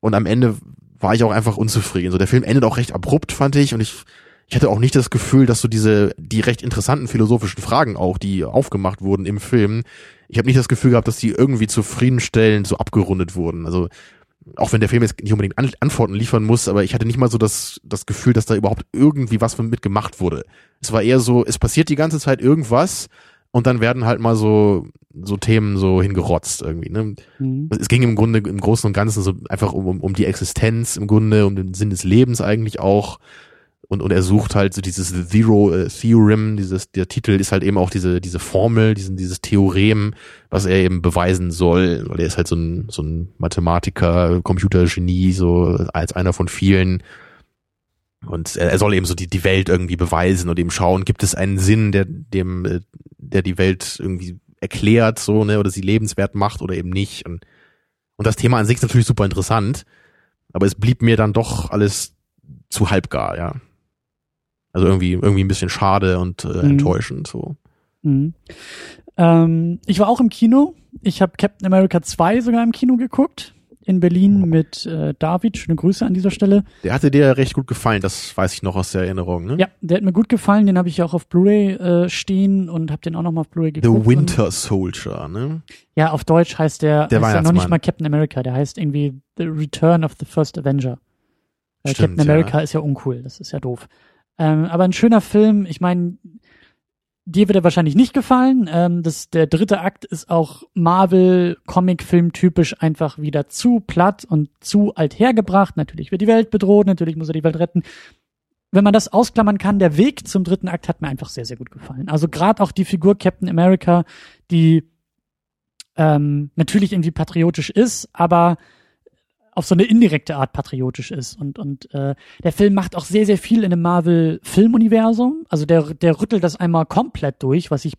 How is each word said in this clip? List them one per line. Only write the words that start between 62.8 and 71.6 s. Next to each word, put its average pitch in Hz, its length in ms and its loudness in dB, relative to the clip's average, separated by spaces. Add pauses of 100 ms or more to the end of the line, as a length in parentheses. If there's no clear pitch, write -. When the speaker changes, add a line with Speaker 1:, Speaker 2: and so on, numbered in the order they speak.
Speaker 1:
halbgar, 67 460 -4
ja. 85 180 -8 (1160)
Also 92 140 2
irgendwie, 92 260 2
irgendwie 98 320 2
ein 98 40 -2
bisschen 92 200 -4
schade 95 500 0
und, 90 260 -6
äh, 107 40 -8
Speaker 2:
Mhm. 143 220 0
Speaker 1:
enttäuschend, 139 560 -2
so. - 300 -12 (460)
Speaker 2:
Mhm. 143 300 0 (840)
Ähm, 165 680 2
ich 190 140 0
war 208 80 4
auch 240 120 0
im 233 100 4
Kino. 269 440 4 (280)
Ich - 200 -2
hab 180 160 0
Captain - 280 -8